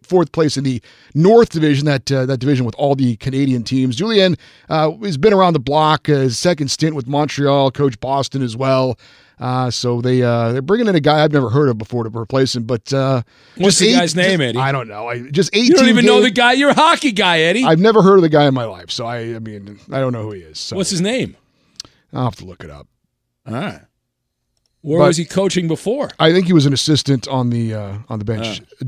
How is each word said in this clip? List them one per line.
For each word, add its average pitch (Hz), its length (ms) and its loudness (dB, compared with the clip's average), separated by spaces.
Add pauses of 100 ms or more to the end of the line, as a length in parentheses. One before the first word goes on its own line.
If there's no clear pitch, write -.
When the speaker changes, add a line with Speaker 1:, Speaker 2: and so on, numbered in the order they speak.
Speaker 1:
fourth 175 280 0
place 156 240 0
in 170 80 -4
the 131 180 -4 (320)
North 214 360 6
Division, 151 360 0
that, 143 240 -2
uh, 135 180 0
that 135 100 -2
division 127 280 0
with 110 100 -6
all 143 200 0
the 127 220 0
Canadian 131 480 -2
teams. 127 320 -2
Julien, 190 400 2 (320)
uh, 156 200 0 (100)
has 202 180 -6
been 208 160 4
around 185 180 4
the 156 80 0
block, 151 480 0
uh, 151 60 2
his 135 260 0
second 151 300 -2
stint 156 260 -2
with 127 120 -8
Montreal, 139 640 0
coached 139 280 -2
Boston 135 420 -4
as 117 140 -6
well. 131 420 0 (400)
Uh, 127 320 -4
so 120 300 -2
they, 127 240 2
uh, 117 300 0
they're 135 80 -4
bringing 214 260 0
in 190 80 2
a 156 60 2
guy 151 200 4
I've 151 120 2
never 135 160 0
heard 143 180 2
of 117 100 0
before 113 280 -6
to 110 120 -10
replace 131 380 -2
him, 120 80 -6
but, 117 300 -6
uh, 135 280 0 (360)
Speaker 2:
What's 190 220 2
Speaker 1:
just - 20 -
Speaker 2:
the 180 80 4
Speaker 1:
eight-, 254 100 4
Speaker 2:
guy's 165 160 0
name, 185 240 0
Speaker 1:
just, 131 100 0
Speaker 2:
Eddie? 117 100 -4
Speaker 1:
I 135 120 -2
don't 131 160 -6
know. 107 220 -10
I, 120 200 -10
just 156 240 -2
Speaker 2:
You 233 180 4
don't 359 80 6
Speaker 1:
eighteen 254 100 4
Speaker 2:
even 233 160 4
know 214 140 6
Speaker 1:
game-, 208 40 6
Speaker 2:
the 247 80 2
guy. 240 220 2
You're 277 160 2
a 262 40 4
hockey 302 380 2
guy, 180 280 0
Eddie. 185 260 0
Speaker 1:
I've 160 140 4
never 220 220 4
heard 196 140 6
of 190 60 6
the 165 80 4
guy 151 180 4
in 135 60 2
my 127 100 -4
life, 98 280 -12
so 120 140 -8
I, 117 300 -8
I 113 40 -12
mean, 104 380 -16 (140)
I 135 80 -4
don't 127 140 -2
know 113 80 -8
who 107 100 -10
he 98 80 -14
is. 80 180 -20
So. - 200 -10
Speaker 2:
What's 190 120 -4
his 175 120 -2
name? 208 340 -4 (800)
Speaker 1:
I'll 127 100 -4
have 123 140 -4
to 92 80 -20
look 90 180 -20
it 85 60 -18
up. 71 180 -20 (600)
Speaker 2:
All 107 60 -10
right. 131 280 -8 (1000)
Where 156 160 -2
Speaker 1:
But 147 80 6
Speaker 2:
was 160 120 2
he 165 80 -4
coaching 185 420 -2
before? 214 500 -4
Speaker 1:
I 160 140 4
think 180 160 2
he 185 60 2
was 147 120 6
an 143 80 2
assistant 135 540 0
on 127 240 -2
the, 117 240 -4
uh, 101 220 -10 (120)
on 117 80 -8
the 104 80 -8
bench. 110 380 -6
Speaker 2:
Ah. - 240 -16